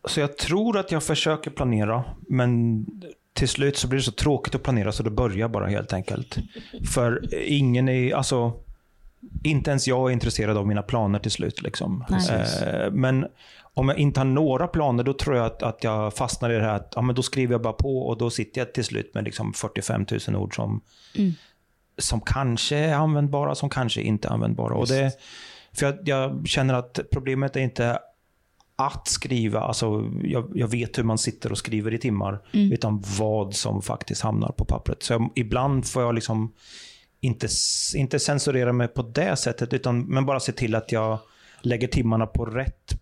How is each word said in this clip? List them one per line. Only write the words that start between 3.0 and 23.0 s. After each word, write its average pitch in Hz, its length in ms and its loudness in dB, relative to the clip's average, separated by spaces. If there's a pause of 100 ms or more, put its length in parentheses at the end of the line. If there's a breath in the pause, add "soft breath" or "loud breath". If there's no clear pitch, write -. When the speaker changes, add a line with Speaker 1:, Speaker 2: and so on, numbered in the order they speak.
Speaker 1:
till 131 160 2
slut 139 280 0
så 131 120 -2
blir 131 100 2
det 127 60 0
så 117 80 -2
tråkigt - 420 0
att - 80 -2
planera 107 300 0
så - 100 -2
det 110 80 0
börjar 110 380 0
bara, 101 180 -2
helt 101 260 -2
enkelt. 101 460 -4 (560 loud breath)
För 120 400 0 (140)
ingen 131 400 4
är, 127 260 2
alltså, 120 380 2 (880)
inte 151 280 2
ens 139 180 2
jag 127 220 4
är - 20 2
intresserad 110 440 0
av 101 100 2
mina 104 160 2
planer 104 360 2
till 107 120 -2
slut, - 320 -4
liksom. 95 480 -4
Speaker 2:
Nej. 185 180 2
Speaker 3:
Precis. - 340 0
Speaker 1:
Eh, 98 300 -2
men 131 340 2 (480 loud breath)
om 135 140 2
jag 143 100 0
inte 143 220 2
har 135 40 2
några 135 440 2
planer, 131 360 2
då 139 80 2
tror 135 240 0
jag 117 100 2
att, - 160 -4
att 113 220 -2
jag 107 300 0
fastnar 120 360 -2
i 117 40 2
det 107 80 2
här 107 140 2
att, - 200 -6
ja, 120 60 0
men 123 120 2
då 127 80 0
skriver 123 320 0
jag 113 80 0
bara 113 100 0
på 135 260 0
och 117 200 -2
då 120 120 0
sitter 117 300 -4
jag 123 140 -4
till 120 100 0
slut 107 300 -4
med, 107 100 -2
liksom, 107 280 -4
fyrtiofem 104 540 -2
tusen 107 300 -2
ord 98 200 -2
som, 107 240 -2 (380 loud breath)
Speaker 2:
Mm. 190 140 4 (680 loud breath)
Speaker 1:
som 113 220 0
kanske 131 560 0
är 151 180 2
användbara, 147 600 2